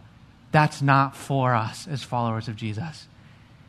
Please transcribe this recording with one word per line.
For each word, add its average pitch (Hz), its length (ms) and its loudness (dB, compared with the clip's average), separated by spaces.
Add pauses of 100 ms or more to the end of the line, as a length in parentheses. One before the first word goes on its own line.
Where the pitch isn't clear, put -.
(540)
That's 151 280 4
not 139 320 4
for 127 420 0
us 113 340 -4
as 139 140 -6
followers 113 440 -4
of 113 80 -8
Jesus. 107 500 -8 (640)